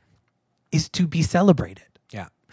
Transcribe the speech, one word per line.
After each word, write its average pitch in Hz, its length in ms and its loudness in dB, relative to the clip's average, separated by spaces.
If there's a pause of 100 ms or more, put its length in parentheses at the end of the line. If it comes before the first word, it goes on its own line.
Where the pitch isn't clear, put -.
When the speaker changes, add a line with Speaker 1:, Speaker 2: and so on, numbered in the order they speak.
(720)
Speaker 1:
is - 180 0
to 180 180 -2
be 165 160 -2
celebrated. 156 640 0 (220)
Speaker 2:
Yeah. 101 160 -14 (260)